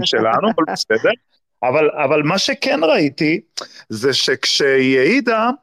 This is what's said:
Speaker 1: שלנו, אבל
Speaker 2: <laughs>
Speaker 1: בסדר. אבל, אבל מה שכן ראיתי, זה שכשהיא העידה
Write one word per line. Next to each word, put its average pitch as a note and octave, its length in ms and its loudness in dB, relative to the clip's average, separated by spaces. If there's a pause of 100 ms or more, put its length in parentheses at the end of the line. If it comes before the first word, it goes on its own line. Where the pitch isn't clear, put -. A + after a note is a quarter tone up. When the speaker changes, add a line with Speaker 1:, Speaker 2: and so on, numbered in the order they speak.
Speaker 1:
שלנו, A#2 420 0 (100)
אבל E3 100 0
Speaker 2:
<laughs> F3 60 -8
Speaker 1:
בסדר. - 360 -2 (540)
אבל, D3 260 2 (140)
אבל D3+ 200 0
מה E3+ 140 0
שכן C#4 460 -2
ראיתי, E3+ 580 0 (480)
זה A#2 240 -2
שכשהיא C3+ 840 0
העידה A3+ 500 2 (140)